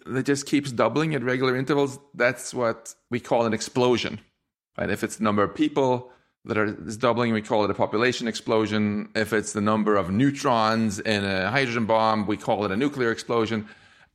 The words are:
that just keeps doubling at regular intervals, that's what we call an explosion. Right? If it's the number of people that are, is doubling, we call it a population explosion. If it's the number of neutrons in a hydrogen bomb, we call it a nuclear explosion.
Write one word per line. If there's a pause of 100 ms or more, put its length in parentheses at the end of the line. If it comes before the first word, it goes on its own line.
that
just
keeps
doubling
at
regular
intervals, (160)
that's
what (160)
we
call
an
explosion. (600)
Right?
If
it's
the
number
of
people (360)
that
are,
is
doubling,
we
call
it
a
population
explosion.
If
it's
the
number
of
neutrons
in
a
hydrogen
bomb,
we
call
it
a
nuclear
explosion. (460)